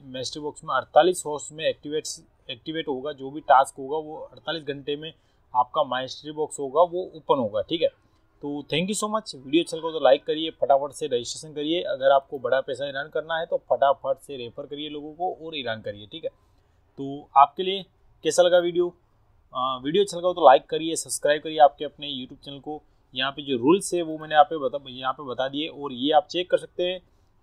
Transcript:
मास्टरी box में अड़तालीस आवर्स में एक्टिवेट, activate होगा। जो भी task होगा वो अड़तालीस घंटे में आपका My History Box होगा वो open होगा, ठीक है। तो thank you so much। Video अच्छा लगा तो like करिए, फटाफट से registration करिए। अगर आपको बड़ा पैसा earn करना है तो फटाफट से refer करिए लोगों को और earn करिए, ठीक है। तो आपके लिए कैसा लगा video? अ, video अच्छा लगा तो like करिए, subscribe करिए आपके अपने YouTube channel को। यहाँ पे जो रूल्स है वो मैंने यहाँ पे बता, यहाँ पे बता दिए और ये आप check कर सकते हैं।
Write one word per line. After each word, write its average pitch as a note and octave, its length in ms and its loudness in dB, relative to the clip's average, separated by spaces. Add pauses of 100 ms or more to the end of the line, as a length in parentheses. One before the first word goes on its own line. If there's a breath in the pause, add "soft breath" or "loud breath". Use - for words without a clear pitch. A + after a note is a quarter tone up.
मास्टरी C3 360 -10
box D3 220 -12
में D3+ 100 -4
अड़तालीस D#3 520 2
आवर्स D3 260 -8
में D#3 120 -8
एक्टिवेट, D3 400 -4 (460)
activate D#3 380 -10
होगा। C#3 240 -6
जो C3+ 180 -12
भी D3+ 100 -12
task C3+ 380 6
होगा C#3 200 -6
वो D#3 240 -10
अड़तालीस D3+ 420 -10
घंटे C#3+ 320 -6
में D#3 160 -12 (420)
आपका - 280 2
My B2+ 220 -2
History D3 340 -12
Box D3+ 200 -4
होगा C#3 240 0
वो F3+ 340 -2
open D3+ 220 0
होगा, G#2 240 -2
ठीक E3 200 -6
है। - 60 4 (540)
तो D3 220 -8 (100)
thank F#3 180 -2
you G#3 120 -6
so G#3+ 100 -4
much। G#3+ 200 -6
Video C#3 280 0
अच्छा E3 140 -8
लगा D#3+ 140 -6
तो D#3 100 -6
like C#3 240 4
करिए, D#3+ 260 -4
फटाफट C#3 420 2
से D#3 140 -8
registration C3 480 -6
करिए। D3+ 280 -2
अगर C3+ 280 2
आपको C#3 280 2
बड़ा B2 220 0
पैसा C3+ 240 -6
earn C#3 240 -8
करना D#3+ 300 -4
है E3+ 80 -6
तो F#3 100 -2
फटाफट C3+ 640 2
से - 180 -14
refer B2 300 -12
करिए D3 220 -10
लोगों D3 240 -12
को D#3+ 340 -8
और D3 220 -8
earn A2 120 -6
करिए, G#2 260 -12
ठीक D#3+ 180 -12
है। F3 60 -8 (680)
तो C#3 380 -10
आपके C#3+ 260 6
लिए F#3 220 -4 (400)
कैसा D#3+ 180 4
लगा F3+ 160 6
video? F3 300 2 (640)
अ, B2+ 300 -4
video F3 200 2
अच्छा G3 120 -6
लगा F3+ 160 0
तो F3 140 4
like C#3+ 200 8
करिए, D#3+ 300 -4
subscribe D3 460 -2
करिए D#3 160 -4
आपके D3 260 6
अपने C#3+ 380 -10
YouTube C3 220 -16
channel C#3+ 140 -14
को। D3+ 240 -12 (320)
यहाँ C3 180 -2
पे D3+ 100 -14
जो C#3 140 -2
रूल्स E3+ 380 2
है F3 80 0
वो D#3 160 -6
मैंने D#3 160 -6
यहाँ D3+ 100 10
पे D#3+ 140 -4
बता, C3+ 300 -4
यहाँ C3 240 -4
पे C#3+ 100 -12
बता B2+ 260 -4
दिए D3 200 -6
और C#3+ 240 -10
ये C3 200 0
आप D3+ 180 6
check F3+ 200 -6
कर F3+ 60 4
सकते E3 260 -6
हैं। F3+ 180 -4 (420)